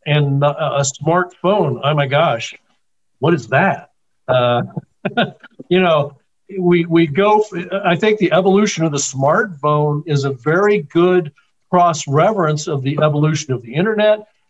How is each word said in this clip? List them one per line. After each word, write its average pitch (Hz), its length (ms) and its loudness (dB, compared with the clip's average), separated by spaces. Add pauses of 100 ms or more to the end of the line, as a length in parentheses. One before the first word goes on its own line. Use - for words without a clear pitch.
and 143 360 0
a, 143 360 -2
a - 20 0
smartphone, 170 1040 -2
oh 147 100 0
my 143 120 0
gosh, 139 480 0 (640)
what 170 160 2
is 107 140 -6
that? 139 420 0 (360)
Uh, 123 360 2 (540)
<laughs> - 520 -6
you 185 120 2
know, 156 360 0 (420)
we, 175 280 2
we 165 200 4
go, 202 340 2
f-, 175 280 -6 (160)
I 180 100 2
think 214 240 0
the 165 140 0
evolution 190 520 2
of 160 80 0
the 143 60 -4
smartphone 151 1080 0
is 139 180 0
a 135 60 -2
very 180 500 0
good 170 520 0 (380)
cross-reference 165 1000 0
of 139 140 -4
the 143 200 -4
evolution 151 500 0
of 120 80 -4
the 113 140 -16
internet 214 540 0 (220)